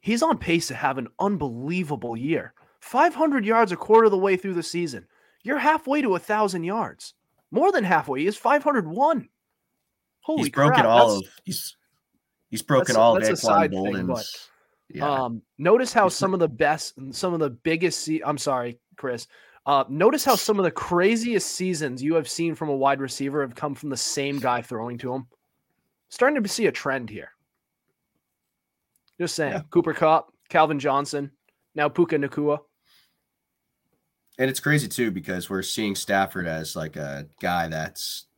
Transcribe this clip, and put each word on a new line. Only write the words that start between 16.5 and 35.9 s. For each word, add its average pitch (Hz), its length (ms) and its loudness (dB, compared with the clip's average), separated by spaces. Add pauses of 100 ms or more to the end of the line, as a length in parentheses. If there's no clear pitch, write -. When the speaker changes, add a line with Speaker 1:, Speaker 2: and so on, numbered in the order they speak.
Speaker 1:
some 180 240 -4
of 165 60 -2
the 147 100 -2
biggest 165 540 -2
se-, 156 200 -4
I'm 147 140 -2
sorry, 120 400 -4 (180)
Chris. 123 300 -8 (400)
Uh, 139 220 4
notice 196 360 2
how 240 120 4
some 208 240 0
of 190 40 2
the 165 60 2
craziest 214 880 0
seasons 151 460 -4
you 156 120 0
have 156 140 0
seen 165 260 -4
from 156 140 -6
a 139 80 0
wide 135 240 2
receiver 139 420 -4
have 123 140 -8
come 143 180 -6
from 143 160 -10
the 131 60 -6
same 143 420 -4
guy 123 240 -2
throwing 120 360 -10
to 123 140 -8
him. 131 140 -8 (840)
Starting 277 320 2
to 202 80 -2
see 220 180 0
a 139 60 4
trend 131 380 -4
here. - 200 -16 (1900)
Just 170 160 -4
saying. 147 180 -2
Speaker 2:
Yeah. 147 180 -6
Speaker 1:
Cooper 170 240 2
Kupp, - 380 2 (160)
Calvin 156 300 2
Johnson, 143 520 -2 (440)
now 147 140 0
Puka 165 280 2
Nacua. 147 420 -2 (1800)
Speaker 2:
And 131 120 2
it's 131 100 -6
crazy, 147 280 2
too, 117 220 0
because 90 380 -6
we're 95 140 -2
seeing 104 320 -4